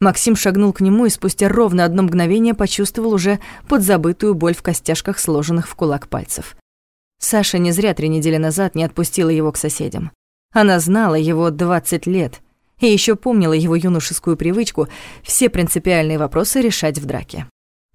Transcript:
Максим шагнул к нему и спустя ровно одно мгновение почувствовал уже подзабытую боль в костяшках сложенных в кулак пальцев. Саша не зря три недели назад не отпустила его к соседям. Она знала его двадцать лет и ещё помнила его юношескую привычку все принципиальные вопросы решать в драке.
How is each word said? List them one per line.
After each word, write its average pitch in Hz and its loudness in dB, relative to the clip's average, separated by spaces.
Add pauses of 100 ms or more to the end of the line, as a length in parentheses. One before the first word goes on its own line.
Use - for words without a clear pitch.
Максим 196 2
шагнул 196 2
к - -4
нему 208 4
и 214 4
спустя 196 -2
ровно 196 2
одно 180 2
мгновение 180 2
почувствовал 214 -2
уже 202 0 (300)
подзабытую 190 2
боль 170 0
в - -8
костяшках 170 -4
сложенных 160 -2
в - -16
кулак 147 -4
пальцев. - -10 (600)
Саша 202 0
не 175 2
зря 196 0
три 156 -2
недели 160 0
назад 160 -2
не 160 -2
отпустила 165 -2
его 156 0
к - -6
соседям. 151 -6 (400)
Она 196 4
знала 180 2
его 160 2
двадцать 175 -2
лет 180 -2 (380)
и 247 4
ещё 208 4
помнила 202 2
его 160 0
юношескую 170 -2
привычку 170 -2 (340)
все - 0
принципиальные 165 0
вопросы 160 -2
решать 160 -2
в 143 -12
драке. - -10 (480)